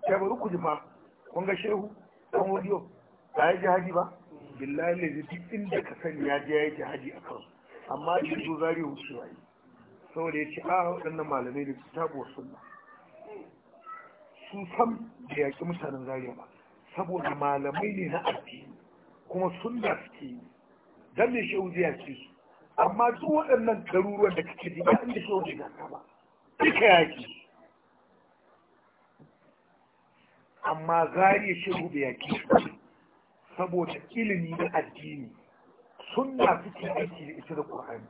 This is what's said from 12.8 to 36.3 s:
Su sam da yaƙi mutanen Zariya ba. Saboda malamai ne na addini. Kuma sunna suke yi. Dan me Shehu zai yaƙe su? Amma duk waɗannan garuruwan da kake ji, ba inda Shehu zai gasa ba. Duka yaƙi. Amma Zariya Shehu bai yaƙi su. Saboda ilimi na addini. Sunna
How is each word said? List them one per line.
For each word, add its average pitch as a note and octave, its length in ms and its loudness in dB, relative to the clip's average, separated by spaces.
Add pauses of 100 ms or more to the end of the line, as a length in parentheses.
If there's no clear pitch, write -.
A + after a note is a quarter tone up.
Su G3 160 -10 (100)
sam A#3 340 0 (180)
da - 60 -6
yaƙi C#3+ 300 -2
mutanen D3+ 400 -6
Zariya B2+ 300 -8
ba. A#2+ 80 -18 (520)
Saboda F3 400 -4
malamai C#3+ 600 -2
ne F#3 140 -4
na E3 160 -2
addini. - 480 -6 (560)
Kuma F3+ 220 0 (100)
sunna A#3+ 420 -2
suke - 220 -20
yi. - 140 -12 (760)
Dan A#3+ 180 4
me A#3 140 0
Shehu F#3+ 260 -2
zai F3 80 0
yaƙe C#3+ 340 -2
su? - 140 -20 (480)
Amma A#3 340 4
duk D4+ 180 -4
waɗannan A#3 640 4
garuruwan G3+ 440 4
da D#3+ 80 0
kake - 300 -8
ji, - 80 -8
ba - 100 6 (120)
inda A#3+ 180 -4
Shehu F#3+ 240 -2
zai D3+ 100 -6
gasa - 360 -12
ba. - 100 -14 (560)
Duka - 280 6
yaƙi. F3 400 8 (3500)
Amma D#3+ 500 2
Zariya G3 500 6
Shehu E3+ 260 -2
bai C#3+ 120 -4
yaƙi A#2+ 400 -2 (220)
su. - 60 -6 (880)
Saboda F3 360 0 (160)
ilimi G3 480 -2
na E3+ 160 0
addini. D3+ 560 -4 (840)
Sunna B3 480 2